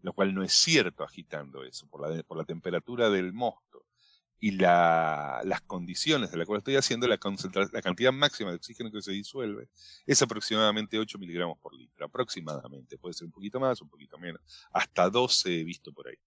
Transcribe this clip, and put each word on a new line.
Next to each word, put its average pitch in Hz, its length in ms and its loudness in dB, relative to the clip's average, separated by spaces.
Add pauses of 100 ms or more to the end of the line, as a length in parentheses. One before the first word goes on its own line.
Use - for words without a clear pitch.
lo 90 100 -6
cual 98 220 2
no 95 100 0
es 90 80 -2
cierto 113 520 4
agitando 69 600 -12
eso, 65 240 -14
por 73 140 -14
la 73 80 -4
de-, 82 140 -4
por 85 140 -10
la 80 60 -4
temperatura 87 680 -2
del 92 220 2
mosto - 540 -6 (540)
y 104 120 0
la, 82 960 4
las 95 160 -2
condiciones 98 720 -2
de 87 60 -6
la 85 80 0
cual 104 120 -2
estoy 135 180 -2
haciendo, 123 320 2
la 110 100 4
concentra-, 98 540 -2
la 113 100 -6
cantidad 110 300 2
máxima 135 380 0
de 85 80 -6
oxígeno 113 340 -12
que 104 100 -8
se 98 100 -8
disuelve 107 580 -6 (360)
es 139 160 6
aproximadamente 107 800 2
ocho 107 180 -4
miligramos 85 420 -4
por - 140 -16
litro, 65 320 -14
aproximadamente. 73 920 -8
Puede 90 160 -12
ser 85 120 -12
un 82 60 -14
poquito 104 280 -8
más, 131 220 0
un 76 80 -20
poquito 73 280 -20
menos, 82 240 -12 (300)
hasta 90 380 2
doce 98 520 2
he - 20 -4
visto 82 300 -12
por 69 140 -18
ahí. 64 200 -16